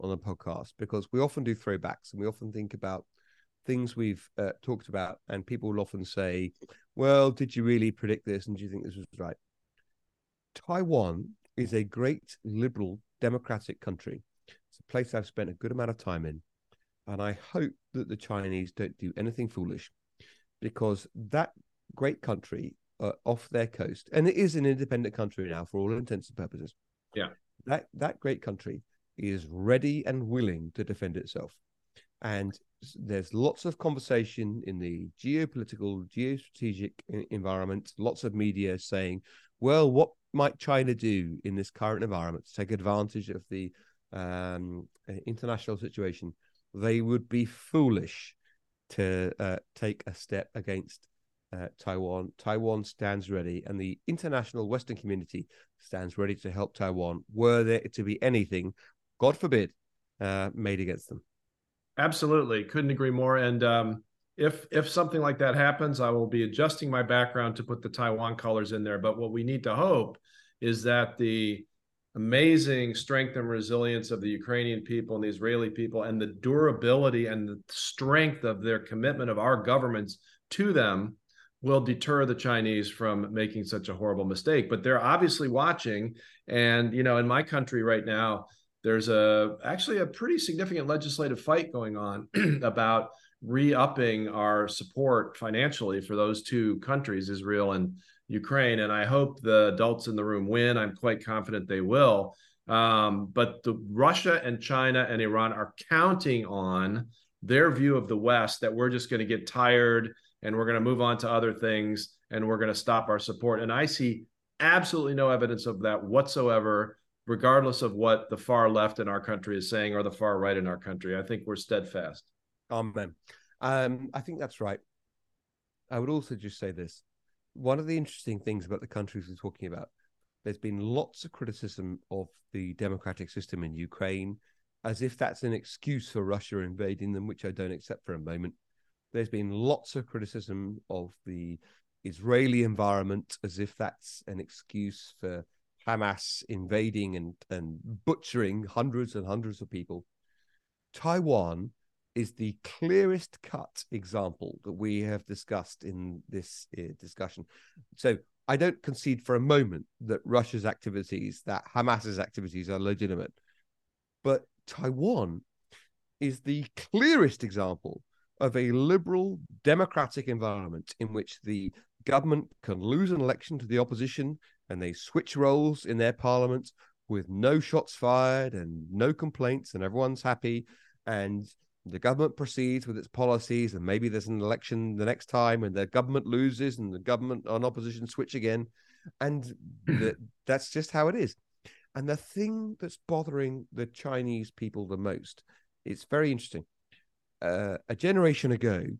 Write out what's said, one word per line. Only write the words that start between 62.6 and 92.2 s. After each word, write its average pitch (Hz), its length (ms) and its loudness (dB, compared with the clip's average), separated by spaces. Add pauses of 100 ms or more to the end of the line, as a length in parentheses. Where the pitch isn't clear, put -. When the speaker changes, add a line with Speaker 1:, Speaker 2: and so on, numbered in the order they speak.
Speaker 2:
Couldn't 139 280 0
agree 131 200 2
more. 127 260 4
And, 123 260 2
um, 113 400 2 (340)
if, 151 340 2
if 156 160 2
something 165 320 2
like 143 200 2
that 135 160 4
happens, 143 440 4
I 120 100 4
will 117 180 4
be 117 160 2
adjusting 143 460 0
my 127 140 2
background 120 540 2
to 123 60 -6
put 117 180 -6
the 113 80 -8
Taiwan 113 460 -2
colors 110 360 0
in 107 120 -4
there. 104 140 -2
But 107 200 0
what 113 140 -4
we 117 120 -2
need 127 200 -2
to 113 120 0
hope 147 420 2 (440)
is 113 220 0
that 120 340 4
the 110 480 0 (500)
amazing 131 800 4
strength 131 420 -2
and 120 140 -2
resilience 117 640 0
of 104 100 -2
the 104 80 -2
Ukrainian 117 520 -2
people 113 340 -4
and 107 80 -2
the 107 60 0
Israeli 110 400 0
people, 113 340 -2
and 113 160 -2
the 107 80 -2
durability 123 1000 4
and 107 220 -2
the 104 220 -10
strength 143 760 2
of 107 200 0
their 110 160 2
commitment 123 500 -2
of 104 100 0
our 123 220 4
governments 113 560 0 (340)
to 202 220 2
them, 107 440 2 (460)
will 135 180 6
deter 135 440 2
the 123 80 0
Chinese 110 560 2
from 104 420 -2
making 107 320 -2
such 95 240 -6
a 98 60 -6
horrible 95 320 -2
mistake. 113 420 2
But 104 140 -2
they're 123 220 2
obviously 156 440 4
watching. 120 680 0 (320)
And, 120 440 4
you 127 120 2
know, 123 140 6
in 120 100 4
my 131 160 4
country 131 400 0
right 110 200 4
now, 110 440 0 (360)
there's 110 260 2
a, 107 540 6
actually 185 360 0
a 170 80 2
pretty 311 320 0
significant 170 480 -2
legislative 147 520 -2
fight 160 320 2
going 110 260 -4
on 104 360 -6